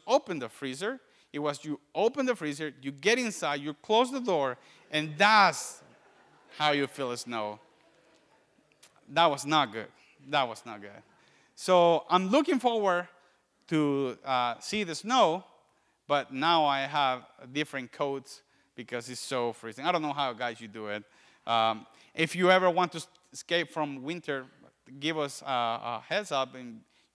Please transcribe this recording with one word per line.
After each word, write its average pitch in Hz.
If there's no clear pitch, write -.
open 220
the 120
freezer. 165
It 147
was 147
you 151
open 240
the 247
freezer, 151
you 135
get 185
inside, 170
you 147
close 226
the 269
door, 147
and 151
that's 202
how 151
you 143
feel 135
the 123
snow. 110
That 165
was 139
not 143
good. 110
That 139
was 113
not 110
good. 101
So 170
I'm 185
looking 285
forward 202
to, 139
uh, 123
see 208
the 165
snow, 190
but 143
now 156
I 139
have 135
different 135
coats 139
because 120
it's 127
so 120
freezing. 113
I 175
don't 170
know 147
how, 135
guys, 117
you 113
do 107
it. 104
Um, 113
if 160
you 180
ever 185
want 175
to 165
s-, -
escape 170
from 143
winter, 147
give 156
us, 143
uh, -
a 117
heads 196
up, 135
and 120